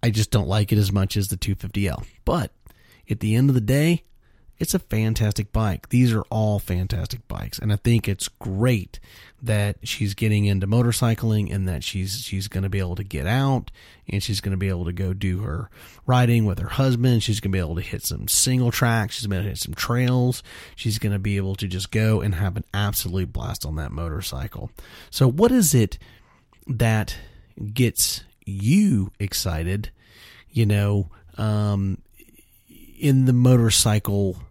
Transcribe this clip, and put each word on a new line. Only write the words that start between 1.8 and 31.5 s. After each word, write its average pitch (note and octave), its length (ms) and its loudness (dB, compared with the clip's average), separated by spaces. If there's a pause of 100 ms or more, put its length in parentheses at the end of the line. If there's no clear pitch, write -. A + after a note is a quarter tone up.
L. - 160 -6 (180)
But C#3 300 -2 (560)
at G#2 100 -2
the A2 160 2
end C3 140 6
of C3+ 40 4
the B2+ 60 4
day, C#3+ 460 2 (520)
it's - 160 -4
a F#3 60 2
fantastic A2 720 -2
bike. G#2+ 380 -2
These B2 240 4
are G#2+ 160 0
all G#2+ 300 0
fantastic F2+ 680 -4
bikes. - 320 -10
And G#2 140 -2
I - 20 0
think A#2 320 2
it's - 220 -4
great G2+ 720 -2 (420)
that G#2 400 0
she's - 300 -4
getting G#2+ 320 2
into G2 200 2
motorcycling A2+ 880 2
and F#2+ 140 -2
that F2 160 -4
she's, F#2+ 380 -6
she's F#2+ 260 -6
gonna F#2+ 220 -4
be G2 100 -2
able F2 160 -4
to G#2 80 -8
get D#2 240 -6
out C3 420 0 (380)
and G2 160 -2
she's G2 160 -4
gonna G2 160 -4
be F#2+ 140 -2
able F2 160 -4
to F2 80 -4
go F#2 200 -4
do F#2+ 280 -2
her F#2+ 280 -6 (360)
riding A#2+ 400 4
with G2 140 0
her F2 100 -6
husband. B2 520 2
She's - 200 -2
gonna G2 100 -2
be F#2+ 80 0
able E2 160 -4
to F2+ 60 -4
hit - 240 -8
some - 240 -6
single B2+ 420 2
tracks. A2+ 440 0
She's A2 120 -6
gonna F#2+ 160 -2
hit G#2 140 -6
some - 160 -8
trails. B2 680 0 (360)
She's A2 220 -4
gonna G2+ 200 -2
be G2+ 160 -2
able F#2+ 200 -2
to G2+ 120 -6
just F2+ 240 -6
go A2 300 2
and G2 140 0
have F#2 200 -2
an A2 80 -8 (100)
absolute F#2+ 600 -4
blast - 320 -8
on D2+ 100 -6
that D2+ 160 -8
motorcycle. D#2+ 800 -8 (380)
So C3+ 200 2
what G3 220 4
is G3+ 240 4
it A2 240 2 (680)
that A2 520 0 (560)
gets - 500 0 (220)
you G#2+ 720 2
excited, F#2 720 -4 (580)
you A#2 160 2
know, G2+ 440 2 (280)
um, G#2 600 0 (1000)